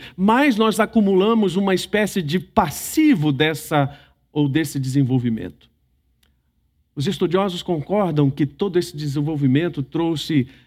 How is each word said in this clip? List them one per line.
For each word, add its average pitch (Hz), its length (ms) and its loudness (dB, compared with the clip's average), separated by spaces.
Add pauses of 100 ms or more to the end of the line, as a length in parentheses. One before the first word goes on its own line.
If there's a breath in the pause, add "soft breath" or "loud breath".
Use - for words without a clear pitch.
(160 loud breath)
mais 226 420 4
nós 220 200 2
acumulamos 208 800 2
uma 196 180 2
espécie 196 480 -2
de 151 160 -2
passivo 185 920 0
dessa 147 640 0 (340 loud breath)
ou 147 180 0
desse 147 280 -2
desenvolvimento. 123 920 -2 (1200)
Os 143 140 -6
estudiosos 185 560 -2
concordam 165 640 0
que 143 160 -2
todo 175 320 -4
esse 175 180 -2
desenvolvimento 147 840 -2
trouxe 160 640 -2 (200 loud breath)